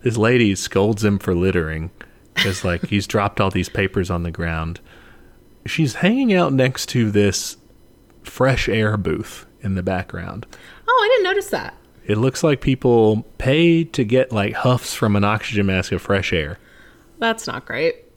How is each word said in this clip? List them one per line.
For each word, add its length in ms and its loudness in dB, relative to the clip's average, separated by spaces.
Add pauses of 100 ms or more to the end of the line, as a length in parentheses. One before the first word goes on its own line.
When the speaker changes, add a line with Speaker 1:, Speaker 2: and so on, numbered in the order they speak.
Speaker 1:
This 160 -2
lady 380 4
scolds 480 0
him 160 2
for 160 -2
littering 560 -2 (440)
'cause, 280 -2
like, 240 -2
he's 200 0
<laughs> 60 -10
dropped 280 0
all 80 2
these 200 -2
papers 400 -2
on 140 -2
the 80 -4
ground. 480 -6 (880)
She's 300 -2
hanging 380 2
out 200 2
next 360 0
to 220 0
this 460 0 (680)
fresh 460 0
air 280 0
booth 480 -4 (160)
in 140 -4
the 80 -4
background. 640 -6 (420)
Speaker 2:
Oh, 160 4
I 100 2
didn't 120 2
notice 240 -2
that. 240 -6 (320)
Speaker 1:
It 120 0
looks 260 0
like 180 2
people 600 4 (140)
pay 460 2
to 200 -2
get, 280 2
like, 220 0
huffs 420 0
from 200 0
an 80 4
oxygen 440 0
mask 240 0
of 100 -2
fresh 320 0
air. 240 -2 (600)
Speaker 2:
That's 260 -2
not 200 -10
great. 300 -2 (220)